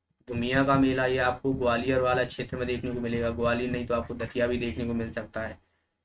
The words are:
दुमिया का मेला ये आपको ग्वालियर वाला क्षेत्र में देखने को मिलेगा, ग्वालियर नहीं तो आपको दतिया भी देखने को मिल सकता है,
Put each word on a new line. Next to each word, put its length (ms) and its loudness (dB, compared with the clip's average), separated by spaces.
दुमिया 360 2
का 100 4
मेला 320 4
ये 120 2
आपको 340 0
ग्वालियर 480 2
वाला 240 2
क्षेत्र 320 -6
में 100 -2
देखने 280 -2
को 60 -4
मिलेगा, 300 0
ग्वालियर 400 0
नहीं 160 -2
तो 80 0
आपको 200 -4
दतिया 320 -2
भी 120 0
देखने 280 -2
को 80 -2
मिल 180 -2
सकता 300 -8
है, 160 -10